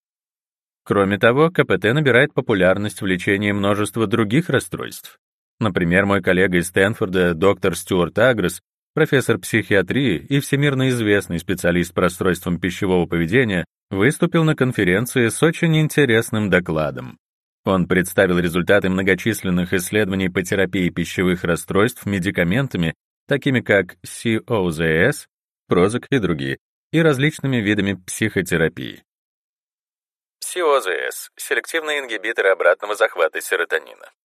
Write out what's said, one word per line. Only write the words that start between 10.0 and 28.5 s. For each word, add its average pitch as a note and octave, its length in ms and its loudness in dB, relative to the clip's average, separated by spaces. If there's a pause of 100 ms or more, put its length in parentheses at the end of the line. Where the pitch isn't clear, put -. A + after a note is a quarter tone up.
и C#3 220 -2
всемирно C3+ 500 0
известный G2+ 480 0
специалист F2 560 -2
по G2 80 -2
расстройствам F2+ 580 0
пищевого F#2 460 0
поведения, F2+ 600 0 (260)
выступил D3+ 520 0
на D#3 120 2
конференции A2+ 720 0
с - 160 -4
очень D#3+ 360 2
интересным A2+ 680 0
докладом. D2+ 720 -2 (460)
Он F#2+ 220 2
представил F2+ 520 2
результаты F2+ 500 2
многочисленных F#2 840 -2
исследований F#2+ 560 -2
по F#2+ 120 -4
терапии F#2 480 -2
пищевых F2+ 540 -2
расстройств F#2+ 640 -2
медикаментами, F#2+ 880 -2 (320)
такими C3+ 320 0
как G2 440 2
си - 440 -4
о F#2+ 240 0
зэ D#2+ 380 2
эс, - 180 -8 (440)
Prozac G#2 380 2
и C#3 80 2
другие, D2+ 400 -2 (340)
и D#3+ 80 0
различными C#3 580 0
видами G2+ 360 0
психотерапии. E2 1080 -4 (1400)